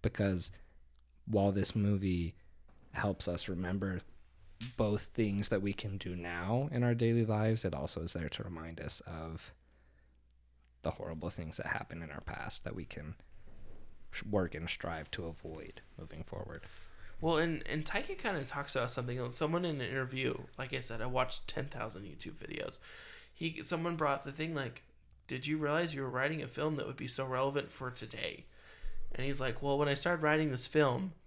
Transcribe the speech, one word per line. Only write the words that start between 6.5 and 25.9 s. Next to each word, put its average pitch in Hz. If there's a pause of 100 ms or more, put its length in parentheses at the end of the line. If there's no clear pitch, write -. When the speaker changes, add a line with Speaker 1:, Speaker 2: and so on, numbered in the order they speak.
Speaker 1:
in 123
our 120
daily 117
lives, 110
it 85
also 71
is 82
there 80
to -
remind 82
us -
of 80 (1300)
the 82
horrible 82
things 80
that -
happened -
in 78
our 73
past -
that -
we 87
can - (960)
sh-, -
work 98
and 80
strive 80
to 85
avoid 80 (180)
moving 156
forward. - (580)
Speaker 2:
Well, 160
and, 165
and 151
Taika 233
kinda 185
talks 139
about 120
something 123
else. 120
Someone 165
in 151
an 117
interview, 131 (220)
like 135
I 131
said, 120
I 123
watched 127
ten -
thousand 110
YouTube -
videos. - (540)
He, 160
someone 170
brought 147
up -
the 139
thing, 160
like, 131 (440)
"Did 127
you 151
realize 156